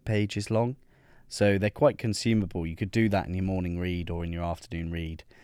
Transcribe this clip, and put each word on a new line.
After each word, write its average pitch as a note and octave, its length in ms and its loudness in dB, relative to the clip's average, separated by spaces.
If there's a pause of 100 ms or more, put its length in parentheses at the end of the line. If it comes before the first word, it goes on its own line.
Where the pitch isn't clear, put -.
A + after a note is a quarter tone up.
pages G#2 480 0
long, A#2 240 0 (540)
so G2+ 280 4
they're G2+ 120 2
quite C3 280 4
consumable. G#2 720 0
You E2 80 -6
could G2+ 160 -4
do A2+ 160 4
that G2 200 0
in F2 60 -6
your F#2 120 -2
morning F2+ 340 -2
read F2 300 -2
or E2+ 160 -4
in E2+ 80 -4
your E2+ 100 -4
afternoon E2+ 480 -6
read. E2 320 -6 (200)